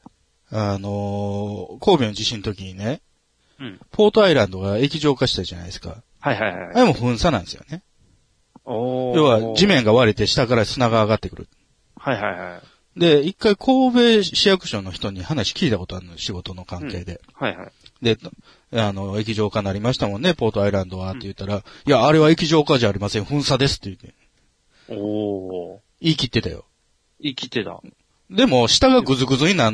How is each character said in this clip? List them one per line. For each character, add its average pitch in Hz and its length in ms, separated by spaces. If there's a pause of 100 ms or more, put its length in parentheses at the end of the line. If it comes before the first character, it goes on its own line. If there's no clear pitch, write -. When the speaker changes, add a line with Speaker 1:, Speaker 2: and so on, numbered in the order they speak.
(520)
Speaker 1:
あ 104 260
の 101 1040
ー、 - 40
神 190 140
戸 127 60
の 104 80
地 107 120
震 113 140
の 92 40
時 98 200
に 92 100
ね、 107 280 (580)
Speaker 2:
う 139 60
ん。 98 140 (120)
Speaker 1:
ポ 208 180
ー - 20
ト 214 120
ア 190 60
イ 160 40
ラ 120 120
ン 90 60
ド 92 80
が 98 180
液 143 220
状 143 160
化 127 120
し - 80
た 95 80
じ 87 120
ゃ - 20
な 85 60
い 90 40
で 92 60
す - 80
か。 - 220 (160)
Speaker 2:
は 139 140
い 101 60
は 107 80
い 90 80
は 90 160
い。 - 40
Speaker 1:
あ 240 40
れ 254 60
も 160 80
噴 117 240
射 170 140
な 113 80
ん 87 40
で - 40
す - 60
よ - 160
ね。 165 140 (840)
Speaker 2:
お 127 480
ー。 - 20
Speaker 1:
要 120 80
は 113 320
地 196 120
面 143 160
が 107 100
割 117 180
れ - 20
て 101 140
下 127 200
か 123 80
ら 107 100
砂 120 240
が 113 140
上 104 60
が 110 60
っ - 40
て - 100
く - 60
る。 82 120 (500)
Speaker 2:
は 135 160
い 101 80
は 104 80
い 90 100
は 90 180
い。 - 420
Speaker 1:
で、 160 220
一 165 160
回 208 200
神 240 640
戸 - 20
市 - 260
役 185 180
所 101 140
の 92 100
人 101 200
に 92 100
話 117 320
聞 175 140
い 120 40
た 101 60
こ 90 80
と 92 120
あ - 20
る 92 60
の、 87 120
仕 - 140
事 90 220
の 90 100
関 92 260
係 90 140
で。 87 180 (180)
Speaker 2:
う 143 40
ん。 120 40
は 92 60
い 82 40
は 95 80
い。 - 60 (300)
Speaker 1:
で、 113 160 (540)
あ 107 200
の、 98 280
「液 110 140
状 104 160
化 107 120
な 98 120
り 101 60
ま 120 140
し - 40
た 117 100
も 101 100
ん 120 40
ね、 175 120
ポ - 160
ー - 20
ト 101 100
ア - 60
イ 101 40
ラ 196 120
ン 90 60
ド 95 80
は」 - 140
っ - 20
て 123 80
言 98 100
っ - 20
た 98 120
ら、 101 100
Speaker 2:
う 95 40
ん。 - 20 (260)
Speaker 1:
「い 143 40
や、 123 160
あ 151 40
れ 156 80
は 151 100
液 165 160
状 151 180
化 147 140
じ 120 80
ゃ 101 40
あ - 20
り 101 80
ま 101 100
せ 110 100
ん、 98 40
噴 143 180
射 135 160
で 139 100
す」 - 100
っ - 20
て 101 100
言 92 60
っ - 20
て。 - 160 (760)
Speaker 2:
お 101 880
ー。 - 20 (220)
Speaker 1:
言 165 120
い - 20
切 131 120
っ - 20
て - 120
た - 80
よ。 - 160 (540)
Speaker 2:
言 139 140
い - 20
切 131 120
っ - 20
て 113 140
た。 90 180 (480)
Speaker 1:
で 220 180
も、 120 200
下 - 220
が 254 120
グ 131 140
ズ 127 100
グ 131 120
ズ 147 100
に 196 80
な-、 117 180